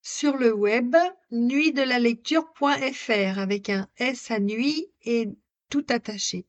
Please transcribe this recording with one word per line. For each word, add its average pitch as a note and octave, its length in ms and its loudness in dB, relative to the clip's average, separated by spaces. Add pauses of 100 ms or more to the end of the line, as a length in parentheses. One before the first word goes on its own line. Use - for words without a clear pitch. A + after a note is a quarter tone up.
Sur C#4 380 -2
le A#3 160 4
web, A#3 420 2 (340)
nuit C4 440 2
de C4+ 80 2
la B3+ 160 2
lecture A#3+ 560 0
point C#4+ 240 0
F C4 320 -6
R, G3 280 0
avec G3 300 -4
un G3 180 -2 (120)
S B3 320 -4
à A3 100 0
nuit C4 460 -2 (160)
et A#3 260 0 (400)
tout - 220 -2
attaché. G#3 580 -4